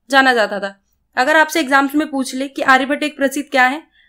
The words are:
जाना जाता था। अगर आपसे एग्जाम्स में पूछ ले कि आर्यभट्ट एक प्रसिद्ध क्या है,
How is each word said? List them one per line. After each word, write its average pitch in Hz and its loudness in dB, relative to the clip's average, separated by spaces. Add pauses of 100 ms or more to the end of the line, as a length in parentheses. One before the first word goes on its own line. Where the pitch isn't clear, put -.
(100)
जाना 269 4
जाता 208 0
था। 196 -10 (320)
अगर 277 2
आपसे 311 2
एग्जाम्स 277 0
में 302 -2
पूछ 269 -6
ले 269 -6
कि 277 -10
आर्यभट्ट 269 2
एक 294 -6
प्रसिद्ध 277 -4
क्या 254 2
है, 285 -6 (200)